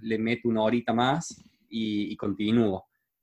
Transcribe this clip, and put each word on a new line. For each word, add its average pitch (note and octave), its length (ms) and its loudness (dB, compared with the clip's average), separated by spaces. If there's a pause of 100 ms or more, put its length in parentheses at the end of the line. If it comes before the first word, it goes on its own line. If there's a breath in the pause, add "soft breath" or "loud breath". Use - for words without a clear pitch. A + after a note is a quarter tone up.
le A2 160 -2
meto A#2 320 0
una A2 140 2
horita A#2 300 0
más C3 500 -2 (260)
y, G#2+ 440 -2
y - 40 -10
continúo. G#2 680 0 (380)